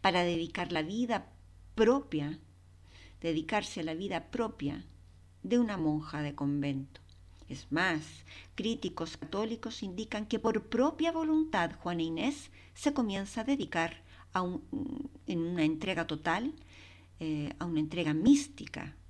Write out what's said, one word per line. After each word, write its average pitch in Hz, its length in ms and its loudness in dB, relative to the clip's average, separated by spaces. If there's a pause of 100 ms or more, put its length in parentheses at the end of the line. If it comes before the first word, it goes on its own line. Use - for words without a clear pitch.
para 180 240 4
dedicar 170 480 0
la 160 100 2
vida 220 500 -2 (420)
propia, 208 640 4 (800)
dedicarse 165 600 0
a 160 40 -4
la 160 100 -4
vida 180 360 -4
propia 220 540 -2 (580)
de 226 160 4
una 214 200 2
monja 151 440 0
de 147 120 -4
convento. 143 680 -2 (480)
Es - 220 -10
más, 165 320 0 (520)
críticos 196 600 -4
católicos 226 680 -6
indican 208 440 -6
que 220 120 0
por 220 300 0
propia 302 440 2
voluntad 311 680 2
Juana 175 220 -2
Inés 165 480 -2 (240)
se 285 200 0
comienza 208 480 -2
a - 20 -2
dedicar 190 580 0 (300)
a 185 100 2
un, - 680 -4 (160)
en 180 120 0
una 165 240 0
entrega 165 440 2
total, 175 480 0 (680)
eh, 151 380 -2
a 170 80 -4
una 165 140 2
entrega 156 340 0
mística - 840 4 (140)